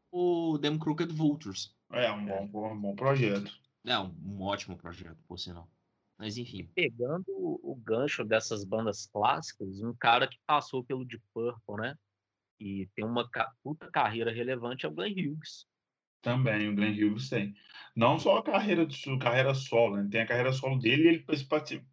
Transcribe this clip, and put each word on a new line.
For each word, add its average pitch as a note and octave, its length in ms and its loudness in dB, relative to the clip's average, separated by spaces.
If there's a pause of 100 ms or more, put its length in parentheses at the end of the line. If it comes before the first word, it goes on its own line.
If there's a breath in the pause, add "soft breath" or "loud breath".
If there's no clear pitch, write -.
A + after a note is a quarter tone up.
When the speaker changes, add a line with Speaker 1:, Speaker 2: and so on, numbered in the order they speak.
(120)
Speaker 1:
O E3+ 480 2
Them D3 180 0
Crooked D#3+ 360 -2
Vultures. D3 600 -2 (200)
Speaker 2:
É, A#2 180 2
um G#2 140 -4
bom, G2 80 -4
Speaker 1:
É. G2 140 -4
Speaker 2:
bom, G#2+ 260 -6
um G#2+ 80 -8
bom G2+ 120 -4
projeto. A2 560 2 (360)
Speaker 1:
É, A#2+ 120 0
um, F#2 240 -4
um F#2+ 200 -8
ótimo G2 340 -4
projeto, E2+ 420 -14 (120)
por F2+ 100 -12
sinal. E2+ 300 -12 (500)
Mas, G#2+ 180 -6
enfim. A#2+ 200 -10
Speaker 3:
E F2+ 80 -10
pegando C#3 640 -2
o, E3 420 -6
o C3+ 60 -8
gancho A#2 480 -2
dessas G#2+ 400 0
bandas A2 480 -2
clássicas, G#2+ 680 -2
um A#2 160 -6
cara B2 300 6
que - 180 -8
passou C#3 380 0
pelo B2+ 220 -6
Deep B2+ 180 -14 (100)
Purple, A2+ 440 -4
né? B2 180 -4 (640)
E G2 380 -6
tem G#2+ 80 -4
uma A#2+ 240 -2
ca-, A2+ 200 -4 (140)
puta D3+ 260 -10
carreira A#2 400 0
relevante A#2+ 560 -4
é D3+ 40 -2
o D3+ 40 -10
Glenn F#3+ 200 -4
Hughes. D#3 520 -6 (580)
Speaker 2:
Também, A2+ 460 2
o G2+ 60 0
Glenn G#2 180 2
Hughes G#2+ 360 2
tem. G2+ 260 -2 (400 loud breath)
Não B2+ 240 6
só G3 180 6
a A3+ 60 0
carreira F3+ 420 2
de C#3 100 -6
su-, C3+ 220 -4
carreira C3 380 4
solo, A#2 420 4
né? G2+ 140 0
Tem A2 100 2
a A2 60 0
carreira B2 260 2
solo C3+ 240 -2
dele B2+ 280 6
e - 20 12
ele E3 160 6
fez D3 180 -2
parte, D3+ 520 -2